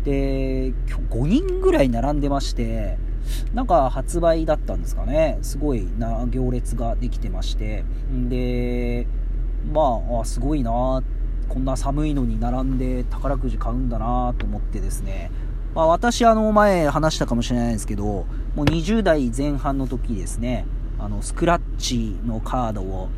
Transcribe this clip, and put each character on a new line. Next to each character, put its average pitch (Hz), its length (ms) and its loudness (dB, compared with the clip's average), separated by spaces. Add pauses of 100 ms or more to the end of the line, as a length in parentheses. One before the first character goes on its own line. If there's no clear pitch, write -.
で、 135 640 0 (200)
今 - 120 -2
日 - 100 -2
五 127 180 0
人 320 320 2
ぐ 370 140 4
ら 302 100 4
い 131 60 4
並 127 280 0
ん 139 40 0
で 143 80 0
ま 139 100 0
し - 140 -2
て、 110 440 -2 (560)
な 254 100 0
ん 254 40 -2
か 151 220 4
発 165 320 -2
売 165 240 4
だ 151 80 2
っ 147 40 2
た - 180 -4
ん 90 60 -2
で - 60 -4
す - 80 -2
か - 100 -2
ね。 139 360 2
す - 160 -4
ご 139 180 0
い 98 100 0 (120)
な、 113 300 -2
行 127 220 0
列 120 280 -2
が 120 180 0
で 123 140 0
き - 100 -2
て 104 100 -2
ま 92 120 -2
し - 160 -2
て。 107 260 -2 (260)
ん 127 200 0
で、 123 760 0 (680)
ま 135 360 2
あ、 120 120 0
あ、 - 20 -2
す 117 160 -4
ご 139 160 0
い 139 80 0
な、 127 400 0 (460)
こ 127 100 -2
ん 131 60 -2
な 131 100 0
寒 139 320 0
い 151 60 0
の 139 100 2
に 113 160 0
並 123 220 0
ん 131 160 0
で 127 260 0
宝 135 340 -2
く 127 120 0
じ 113 80 -2
買 117 160 -2
う - 20 -2
ん 131 140 0
だ 113 100 -2
な 123 380 0
と 107 80 -2
思 104 140 -2
っ - 20 -2
て - 180 -2
で 95 100 -2
す - 120 -4
ね。 92 280 -4 (460)
ま 165 60 2
あ、 160 60 6
私、 233 360 4
あ 226 100 8
の、 214 200 4
前 196 340 6
話 151 280 2
し - 20 -6
た 151 80 0
か 120 100 0
も 117 60 2
し 117 100 -2
れ 123 80 2
な 120 100 2
い 117 40 0
で 107 60 0
す - 60 -6
け 104 120 -4
ど、 101 280 -2 (300)
も 147 80 0
う - 20 4
二 160 180 4
十 214 200 2
代 156 320 4
前 143 220 0
半 139 200 0
の 131 100 0
時 123 280 -2
で 92 100 -4
す - 120 -6
ね、 117 280 -2 (340)
あ 104 100 -4
の、 104 120 -2
ス - 120 -4
ク 170 120 0
ラ 170 140 4
ッ - 20 -4 (160)
チ 110 380 -2 (100)
の 113 140 -2
カ 123 280 -2
ー 110 60 -2
ド 101 80 -4
を 92 360 -4